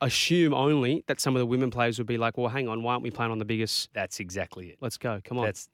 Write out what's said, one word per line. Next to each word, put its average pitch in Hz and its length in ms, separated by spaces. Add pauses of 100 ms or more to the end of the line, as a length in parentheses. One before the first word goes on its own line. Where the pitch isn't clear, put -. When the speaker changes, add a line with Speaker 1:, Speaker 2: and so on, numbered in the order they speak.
Speaker 1:
assume 160 540
only 135 520
that 139 140
some 131 160
of 127 40
the 123 60
women 127 240
players 120 280
would 117 100
be 120 100
like, 117 180
"Well, 120 120
hang 127 180
on, 113 160
why 120 100
aren't 120 120
we 120 80
playing 117 180
on 110 80
the 107 60
biggest?" 110 480
Speaker 2:
That's 98 260
exactly 92 520
it. - 100
Speaker 1:
Let's 120 160
go, 110 260
come 123 160
on. 117 60
Speaker 2:
That's, - 300